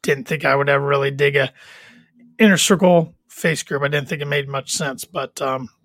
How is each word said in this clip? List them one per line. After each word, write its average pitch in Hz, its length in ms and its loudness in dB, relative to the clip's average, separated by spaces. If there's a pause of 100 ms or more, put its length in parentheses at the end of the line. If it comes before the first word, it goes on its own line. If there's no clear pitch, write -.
didn't 139 240 -2
think 151 180 -6
I 135 120 2
would 139 120 0
ever 139 160 2
really 139 280 0
dig 143 240 0
a 135 160 0 (880)
Inner 202 160 8
Circle 175 580 4 (140)
face - 340 -4
group. 143 220 -4
I 139 40 -2
didn't 143 200 -4
think 151 120 -6
it 143 60 -8
made 143 220 -4
much 135 240 -8
sense, 139 320 -6
but, - 360 -10
um, 131 280 -4 (160)